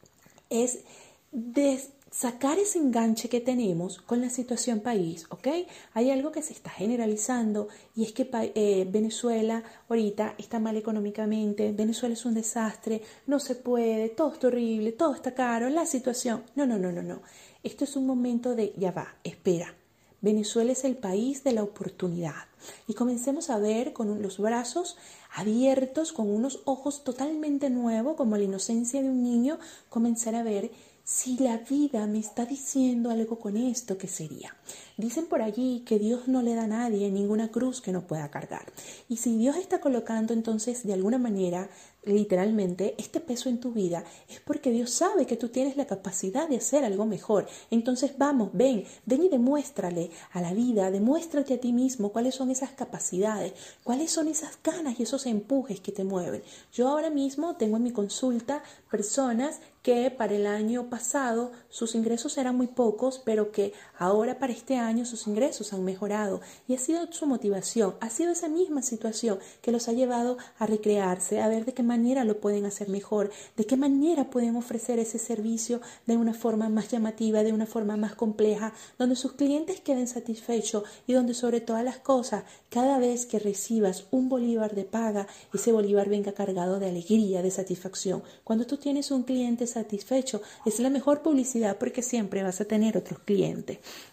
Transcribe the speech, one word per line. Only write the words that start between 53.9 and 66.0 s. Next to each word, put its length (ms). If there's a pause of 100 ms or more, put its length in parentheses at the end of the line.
son 160
esas 340
ganas 380
y 40
esos 220
empujes 540
que 140
te 100
mueven. 400 (300)
Yo 160
ahora 200
mismo 460
tengo 220
en 60
mi 80
consulta 720 (260)
personas 720 (240)
que 280
para 240
el 120
año 420
pasado 640 (160)
sus 260
ingresos 420
eran 200
muy 100
pocos, 560
pero 300
que 180 (260)
ahora 400
para 140
este 240
año 300
sus 220
ingresos 440
han 140
mejorado. 560 (260)